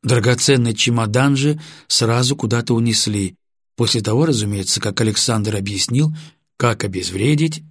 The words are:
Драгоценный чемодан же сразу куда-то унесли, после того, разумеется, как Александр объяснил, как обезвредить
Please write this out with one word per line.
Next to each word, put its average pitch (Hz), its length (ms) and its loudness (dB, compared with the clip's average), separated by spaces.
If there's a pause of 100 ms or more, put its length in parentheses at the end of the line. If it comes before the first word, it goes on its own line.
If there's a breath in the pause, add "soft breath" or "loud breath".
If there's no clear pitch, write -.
Драгоценный 120 680 2
чемодан 120 600 2
же 151 240 0 (280 loud breath)
сразу 123 480 0
куда-то 120 380 -2
унесли, 110 640 0 (400)
после 113 260 0
того, 113 240 2
разумеется, 104 540 -2
как 104 220 -4
Александр 110 540 0
объяснил, 104 600 -2 (420 loud breath)
как 120 260 0
обезвредить 101 880 -2